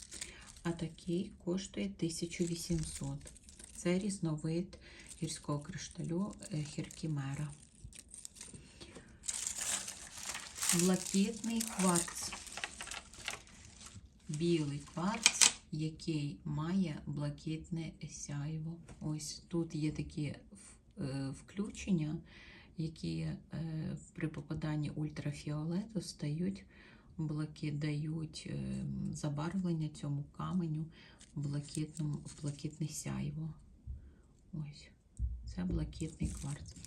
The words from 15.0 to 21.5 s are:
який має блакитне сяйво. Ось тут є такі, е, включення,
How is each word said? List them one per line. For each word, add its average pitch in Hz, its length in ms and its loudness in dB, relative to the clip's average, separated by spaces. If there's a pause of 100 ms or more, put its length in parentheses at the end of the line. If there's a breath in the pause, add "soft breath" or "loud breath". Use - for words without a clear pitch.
який 156 760 0
має 160 600 2
блакитне 156 840 -2 (200)
сяйво. 156 680 -4 (220)
Ось - 480 -2
тут 165 280 2
є 151 160 2
такі, 147 320 -2
е, 135 1160 -4
включення, 165 800 2 (600 loud breath)